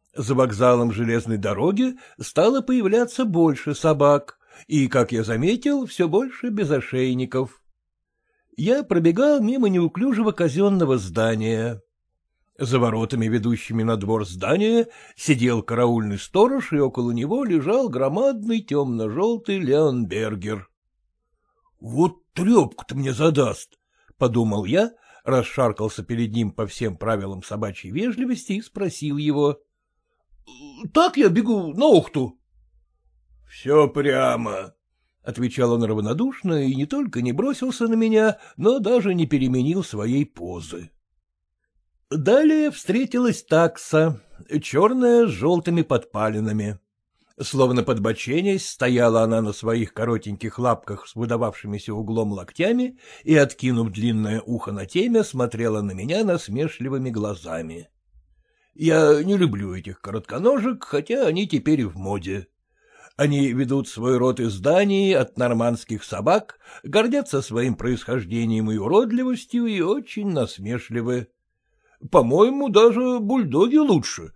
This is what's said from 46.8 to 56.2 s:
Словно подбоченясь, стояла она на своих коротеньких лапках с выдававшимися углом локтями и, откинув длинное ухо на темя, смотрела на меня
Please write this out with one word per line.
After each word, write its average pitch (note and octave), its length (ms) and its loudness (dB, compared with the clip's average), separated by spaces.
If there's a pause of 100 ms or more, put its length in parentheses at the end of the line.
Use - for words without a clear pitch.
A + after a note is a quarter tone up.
Словно B2 420 2
подбоченясь, C3 840 -2
стояла A#2+ 540 2
она A2+ 180 2
на G#2 120 -2
своих A2+ 420 -4
коротеньких A2 640 -6
лапках A2+ 480 -4
с - 80 -20
выдававшимися A2 800 -6
углом A2 380 -4
локтями A3+ 680 -4 (260)
и, D#3 100 4
откинув B2+ 560 2
длинное G#2+ 540 -2
ухо A#2 280 -6
на G2 120 -8
темя, A3 400 0
смотрела A#2+ 560 -2
на G2+ 120 -4
меня C#3 320 -4